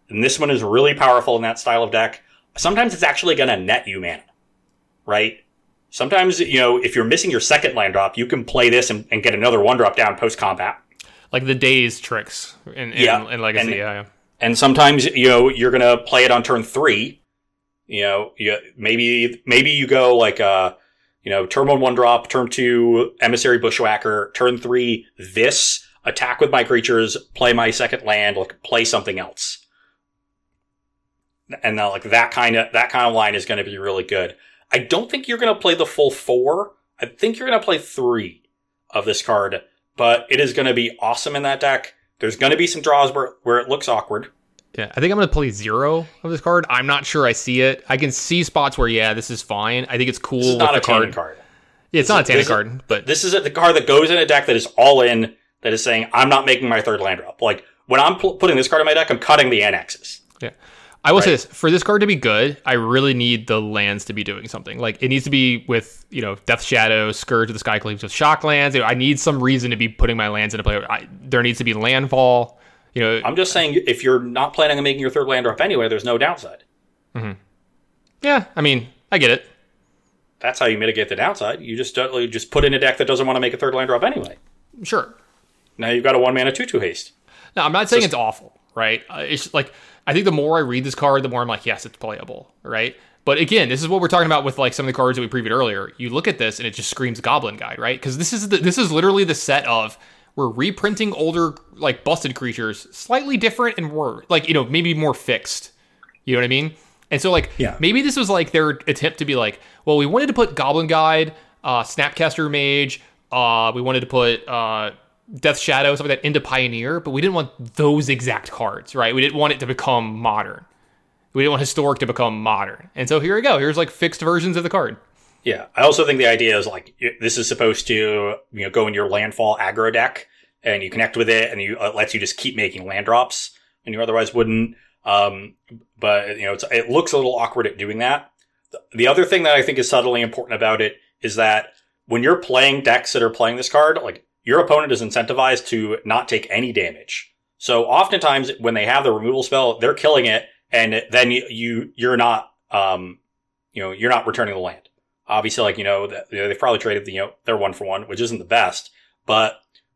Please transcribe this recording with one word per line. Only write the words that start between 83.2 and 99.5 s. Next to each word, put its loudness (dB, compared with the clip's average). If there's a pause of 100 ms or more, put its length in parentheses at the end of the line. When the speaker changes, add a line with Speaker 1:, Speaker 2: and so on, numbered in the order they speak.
Speaker 1:
wanna 0
make -2
a -8
third -2
land -2
drop 0
anyway. -4 (460)
Speaker 2:
Sure. -4 (640)
Speaker 1:
Now -4
you've 0
got 4
a 4
one 4
mana 0
two -6
two -2
haste. -8 (440)
Speaker 2:
No, 0
I'm 0
not 0
saying 4
Speaker 1:
Just 2
Speaker 2:
it's -6
awful, -6 (140)
right? -2
Uh, -10
it's -6
like, -4 (340)
I 0
think 0
the 2
more 0
I 2
read -2
this -8
card, 2
the -6
more -2
I'm -6
like, -6
"Yes, -4
it's -20
playable," -14 (100)
right? -6 (280)
But 2
again, 2
this -4
is -6
what 0
we're 0
talking 2
about 2
with, -6
like, 0
some -6
of -6
the -4
cards 0
that -4
we -6
previewed -6
earlier. -4
You -10
look -4
at -2
this -4
and -10
it -10
just -10
screams -6
Goblin -2
Guide, -12
right? -6
'Cause -6
this -6
is -6
the, 2
this 0
is 0
literally 2
the 0
set -2